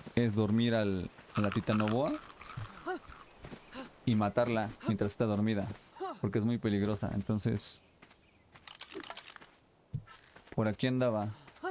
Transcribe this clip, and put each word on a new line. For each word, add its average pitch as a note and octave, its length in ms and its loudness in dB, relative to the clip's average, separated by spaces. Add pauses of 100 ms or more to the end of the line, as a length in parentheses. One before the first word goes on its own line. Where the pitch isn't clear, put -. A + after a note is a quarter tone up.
(140)
es A#2 200 4
dormir A2 400 4
al, G2 360 2 (240)
a G#2+ 80 2
la G#2 80 2
titanoboa. A2 640 2 (1900)
Y A#2 100 4
matarla A2 560 2 (160)
mientras G2+ 260 0
está - 140 0
dormida, G#2 400 2 (540)
porque G#2+ 180 0
es G#2 60 4
muy A#2+ 140 2
peligrosa. G#2 560 0
Entonces, G#2 680 -2 (2750)
por G#2+ 140 2
aquí G#2+ 180 0
andaba. A#2 480 2 (360)